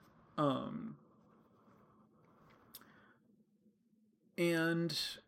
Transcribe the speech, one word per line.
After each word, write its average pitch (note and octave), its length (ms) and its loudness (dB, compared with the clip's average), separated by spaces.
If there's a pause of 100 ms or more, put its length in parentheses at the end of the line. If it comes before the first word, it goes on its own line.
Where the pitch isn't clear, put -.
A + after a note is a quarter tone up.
(380)
Um, - 580 -2 (3500)
and, E3+ 600 2 (300)